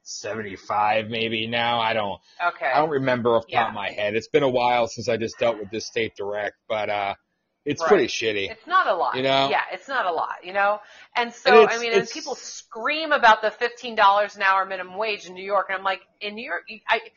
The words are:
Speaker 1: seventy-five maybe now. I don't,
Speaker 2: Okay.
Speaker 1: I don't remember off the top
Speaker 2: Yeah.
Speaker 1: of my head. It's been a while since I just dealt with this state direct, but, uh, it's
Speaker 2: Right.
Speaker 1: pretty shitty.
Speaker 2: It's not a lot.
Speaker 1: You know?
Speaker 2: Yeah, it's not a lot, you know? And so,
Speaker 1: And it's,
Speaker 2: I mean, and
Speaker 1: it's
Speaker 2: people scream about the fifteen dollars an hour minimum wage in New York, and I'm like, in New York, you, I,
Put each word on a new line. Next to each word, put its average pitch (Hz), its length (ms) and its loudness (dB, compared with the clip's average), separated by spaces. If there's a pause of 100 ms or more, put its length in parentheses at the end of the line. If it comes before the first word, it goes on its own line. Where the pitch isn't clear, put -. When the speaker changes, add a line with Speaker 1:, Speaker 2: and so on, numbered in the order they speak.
Speaker 1:
seventy-five 107 1080 -2
maybe 113 380 -2
now. 117 320 0
I 113 140 2
don't, 101 280 -2 (280)
Speaker 2:
Okay. 170 180 -4
Speaker 1:
I 131 100 2
don't 156 140 4
remember 123 440 2
off 113 120 2
the - 60 -12
top 117 100 4
Speaker 2:
Yeah. 110 60 0
Speaker 1:
of 107 40 -12
my 101 160 -6
head. 104 260 -4
It's 110 120 -4
been 147 160 4
a 135 60 4
while 123 380 2
since 117 220 -8
I 113 80 0
just 110 220 -6
dealt 117 180 2
with 104 140 -10
this 107 160 -8
state 113 280 -4
direct, 101 400 -6 (120)
but, 107 220 -4
uh, 101 260 -2 (500)
it's 143 160 -4
Speaker 2:
Right. 160 60 -2
Speaker 1:
pretty 160 180 6
shitty. 104 460 -4
Speaker 2:
It's - 160 -18
not 359 180 2
a 240 80 2
lot. 151 220 0
Speaker 1:
You 127 80 -4
know? 135 260 2
Speaker 2:
Yeah, 160 220 0
it's 185 160 -12
not 254 180 -4
a 180 60 -2
lot, - 340 -6
you 180 80 -14
know? 202 280 0 (340)
And 233 180 -2
so, - 160 -2
Speaker 1:
And 233 140 10
it's, 208 120 4
Speaker 2:
I 233 40 -6
mean, 233 140 -4
and 202 100 2
Speaker 1:
it's 220 100 -10
Speaker 2:
people 285 220 -8
scream 294 760 -6
about 226 300 6
the 214 80 0
fifteen 233 460 -6
dollars 202 400 4
an 202 80 -6
hour 190 220 2
minimum 185 320 -10
wage 208 280 -4
in 180 80 -16
New 185 100 -12
York, 196 260 0
and 190 100 -4
I'm 190 40 -14
like, 190 180 -2 (200)
in 208 140 -8
New 233 100 -12
York, 320 220 -8
you, 220 200 -18
I, 226 140 0 (160)